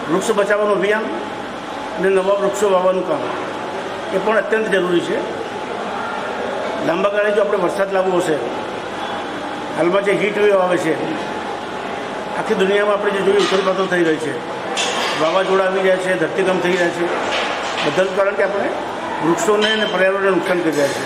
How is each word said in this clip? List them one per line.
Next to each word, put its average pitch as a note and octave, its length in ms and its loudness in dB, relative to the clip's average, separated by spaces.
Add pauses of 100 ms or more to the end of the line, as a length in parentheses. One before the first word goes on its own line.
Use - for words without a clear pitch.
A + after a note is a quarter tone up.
વૃક્ષ F#3+ 340 0
બચાવવાનું G#3 400 2
અભિયાન G#3+ 280 2 (880)
અને F#3 160 0
નવા G3 300 2
વૃક્ષો G3 300 0
વાવવાનું F#3 380 4
કામ D3+ 160 -2 (880)
એ F#3+ 80 0
પણ G#3+ 200 2
અત્યંત G#3+ 300 0
જરૂરી F3 360 2
છે. G3+ 120 -2 (1700)
લાંબા F#3+ 260 0
ગાળે G#3 180 2
જો G#3 120 2
આપણે G3+ 180 0
વરસાદ F#3+ 320 0
લાવવો F#3 260 2
હશે, D#3+ 160 2 (1400)
હાલમાં F3 280 2
જે G3 160 4
હીટ G#3 160 0
વેવ G#3 200 6
આવે F3+ 200 4
છે, D#3+ 160 2 (1400)
આખી G#3+ 220 0
દુનિયામાં G3+ 380 2
આપણે G3+ 180 0
જે G3 100 -2
જોઈએ G3+ 200 6
ઉથલપાથલ F#3+ 480 2
થઈ F3 140 4
રહી D#3 160 2
છે, C#3 100 -4 (880)
વાવાઝોડા F#3 460 2
આવી F#3+ 180 0
રહ્યા F#3 180 4
છે, F#3 180 0
ધરતીકંપ F#3 420 0
થઈ F3+ 120 2
રહ્યા E3+ 220 0
છે, F3 80 0 (800)
બધાનું F#3 340 2
કારણ G3+ 220 2
કે G3+ 60 2
આપણે G3 240 -2 (540)
વૃક્ષોને G#3 460 2
અને A3 240 0
પર્યાવરણને F#3+ 420 2
નુકસાન F3 280 0
કરી D#3 140 0
રહ્યા C#3 180 2
છે. - 100 -4